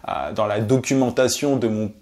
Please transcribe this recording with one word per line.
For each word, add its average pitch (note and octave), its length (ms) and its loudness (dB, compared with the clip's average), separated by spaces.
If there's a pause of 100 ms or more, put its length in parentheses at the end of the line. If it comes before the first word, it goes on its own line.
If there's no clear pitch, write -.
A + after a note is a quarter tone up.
à, C2+ 280 -6
dans G#2+ 140 0
la G#2 140 -2
documentation B2+ 960 2
de A#2+ 120 0
mon G#2+ 240 -2 (100)